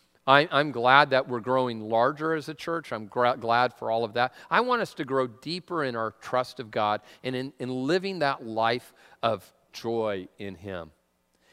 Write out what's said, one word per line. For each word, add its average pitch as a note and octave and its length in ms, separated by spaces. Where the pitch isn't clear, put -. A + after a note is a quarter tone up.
I, C#3+ 240
I'm D3 220
glad C3 380
that C3 180
we're B2 120
growing A#2+ 480
larger D3 460
as D3+ 140
a D#3 60
church. E3 380
I'm A2 140
gra-, B2 320
glad A#2 360
for A2+ 180
all A#2 100
of G#2+ 120
that. B2 200
I F3+ 100
want A#3+ 220
us - 120
to D#3+ 100
grow C3 240
deeper D#3 560
in B2 100
our A2+ 260
trust - 380
of A2 140
God G#2+ 280
and C3 140
in, C3+ 240
in B2+ 260
living F#3 340
that C#3 240
life A2+ 480
of A2 260
joy G#2+ 540
in G2+ 180
him. F2 340